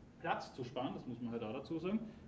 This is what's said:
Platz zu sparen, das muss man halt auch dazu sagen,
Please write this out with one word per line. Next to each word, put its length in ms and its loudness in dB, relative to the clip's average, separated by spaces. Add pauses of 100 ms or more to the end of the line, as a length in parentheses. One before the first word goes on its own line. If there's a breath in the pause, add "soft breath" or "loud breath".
(200)
Platz 340 2
zu 100 -2
sparen, 300 2
das 120 -6
muss 140 -4
man 120 0
halt 100 2
auch 100 2
dazu 260 0
sagen, 220 4 (280 loud breath)